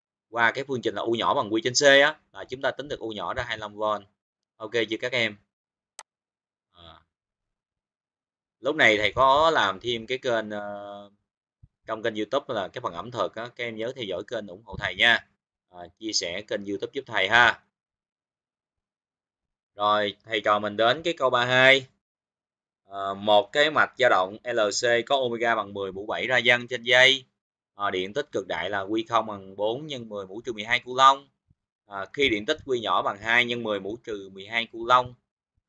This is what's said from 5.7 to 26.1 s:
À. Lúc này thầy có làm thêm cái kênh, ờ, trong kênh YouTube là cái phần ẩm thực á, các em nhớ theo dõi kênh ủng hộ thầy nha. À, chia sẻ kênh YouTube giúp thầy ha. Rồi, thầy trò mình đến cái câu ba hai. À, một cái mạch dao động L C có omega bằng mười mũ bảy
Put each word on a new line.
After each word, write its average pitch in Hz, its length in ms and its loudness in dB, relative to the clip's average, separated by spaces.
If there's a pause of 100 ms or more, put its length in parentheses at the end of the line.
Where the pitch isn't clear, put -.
À. 82 320 -20 (1600)
Lúc 147 160 -2
này 113 220 6
thầy 104 140 0
có 135 380 6
làm 98 300 0
thêm 113 260 -6
cái 127 120 -6
kênh, 113 320 -2
ờ, 101 600 -10 (760)
trong 110 160 -6
kênh 110 120 -2
YouTube 120 400 -4
là 95 140 -4
cái 123 140 -12
phần 98 120 -6
ẩm 95 160 -10
thực 95 240 -4
á, 117 220 -10
các 120 80 -8
em 113 120 -8
nhớ 113 200 -6
theo 123 80 -8
dõi 92 220 -6
kênh 110 200 -8
ủng 95 180 -18
hộ 98 140 -16
thầy 95 160 -6
nha. 110 320 4 (440)
À, 90 80 -20 (200)
chia 110 140 -8
sẻ 92 360 -6
kênh 104 180 -6
YouTube 101 260 -8
giúp 131 140 -10
thầy 98 220 0
ha. 117 340 4 (2000)
Rồi, 104 500 0
thầy 110 160 -4
trò 104 180 4
mình 104 180 -4
đến 123 260 2
cái 165 140 -2
câu 131 140 0
ba 120 140 2
hai. 131 420 6 (1040)
À, 98 240 -6
một 104 380 4
cái 147 180 4
mạch 117 280 0
dao 123 120 4
động 95 340 2
L 120 160 -2
C 117 460 0
có 139 100 0
omega 117 380 0
bằng 101 200 -4
mười 98 180 -6
mũ 98 140 -10
bảy 98 200 -4